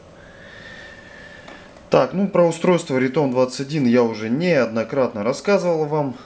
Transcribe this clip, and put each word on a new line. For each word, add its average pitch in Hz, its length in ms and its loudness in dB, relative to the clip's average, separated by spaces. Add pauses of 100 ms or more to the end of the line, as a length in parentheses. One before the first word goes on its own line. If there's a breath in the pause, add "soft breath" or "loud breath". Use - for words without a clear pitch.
(1900 loud breath)
Так, 139 240 2
ну 190 140 0
про 175 180 4
устройство 165 540 0
Riton 131 320 0
двадцать 127 360 0
один 147 180 -2
я 120 180 6
уже 110 260 -4
неоднократно 131 920 0
рассказывал 165 640 0
вам 147 400 -2